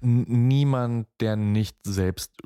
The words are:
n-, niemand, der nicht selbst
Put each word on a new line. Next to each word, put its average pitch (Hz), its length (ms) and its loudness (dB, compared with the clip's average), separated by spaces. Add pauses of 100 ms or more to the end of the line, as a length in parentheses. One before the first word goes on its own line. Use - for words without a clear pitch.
n-, 120 460 2
niemand, 127 600 0 (120)
der 110 160 0
nicht 107 480 0
selbst 95 480 -4 (140)